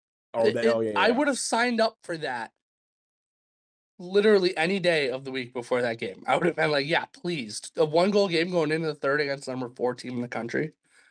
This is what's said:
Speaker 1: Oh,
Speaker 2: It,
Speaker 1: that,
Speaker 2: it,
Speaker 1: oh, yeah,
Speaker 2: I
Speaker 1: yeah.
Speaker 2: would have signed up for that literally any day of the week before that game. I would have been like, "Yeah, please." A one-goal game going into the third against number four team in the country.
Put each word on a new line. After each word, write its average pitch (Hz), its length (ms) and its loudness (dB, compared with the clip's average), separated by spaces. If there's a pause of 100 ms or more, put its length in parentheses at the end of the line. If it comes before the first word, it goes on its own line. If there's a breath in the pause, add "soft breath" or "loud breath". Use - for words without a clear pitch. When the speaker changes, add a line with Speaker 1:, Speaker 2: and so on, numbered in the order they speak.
(340)
Speaker 1:
Oh, 117 140 2
Speaker 2:
It, - 80 2
Speaker 1:
that, 117 100 0
Speaker 2:
it, 113 100 4
Speaker 1:
oh, 113 60 0
yeah, 110 180 -2
Speaker 2:
I 196 80 4
Speaker 1:
yeah. 240 100 4
Speaker 2:
would 294 120 2
have 254 100 -2
signed 240 400 0
up 220 240 0
for 170 140 -8
that 127 340 -8 (1500)
literally 190 580 4
any 180 220 2
day 160 300 2
of 131 140 -6
the 135 80 -8
week 127 220 -6
before 123 300 -2
that 117 160 -2
game. 98 260 -8
I 131 100 2
would 165 120 0
have 156 80 0
been 156 160 0
like, 139 160 0
"Yeah, 160 180 0
please." 135 560 -8 (160)
A 165 80 4
one-goal 196 440 4
game 170 200 0
going 165 220 0
into 160 160 -2
the 147 80 -4
third 143 260 0
against 139 260 -4
number 127 220 -6
four 123 240 -2
team 127 220 -10
in 120 60 -4
the 120 60 -6
country. 123 440 -4 (400 soft breath)